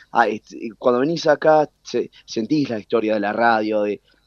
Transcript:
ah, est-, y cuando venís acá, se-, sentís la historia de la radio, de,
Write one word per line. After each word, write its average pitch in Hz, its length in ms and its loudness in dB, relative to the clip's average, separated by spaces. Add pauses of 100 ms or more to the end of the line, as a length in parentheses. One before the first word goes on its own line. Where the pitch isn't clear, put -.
(140)
ah, 117 140 4
est-, 107 260 -6
y 110 160 -12
cuando 123 320 0
venís 160 260 -2
acá, 156 420 4 (140)
se-, - 280 -6 (140)
sentís 127 440 -2
la 113 100 -6
historia 107 360 -2
de 107 40 -2
la 101 140 -2
radio, 110 480 0
de, 104 180 -2 (280)